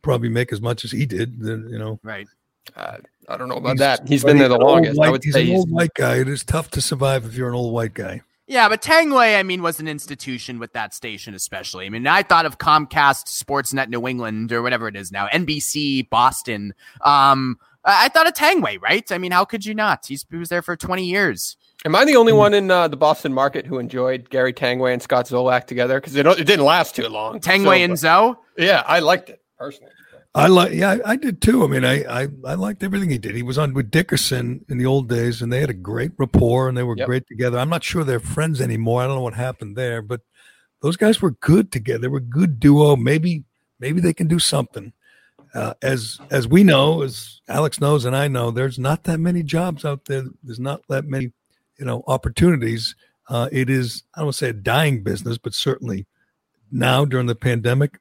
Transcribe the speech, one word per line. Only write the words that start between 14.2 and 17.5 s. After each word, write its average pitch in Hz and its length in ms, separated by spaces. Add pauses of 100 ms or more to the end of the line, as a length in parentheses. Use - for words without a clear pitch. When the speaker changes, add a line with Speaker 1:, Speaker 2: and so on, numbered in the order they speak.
Speaker 2:
or 117 100
whatever 120 260
it 98 80
is 98 140
now, 98 220
N 170 120
B 151 140
C 139 440
Boston. 113 720 (280)
Um, 135 560 (260)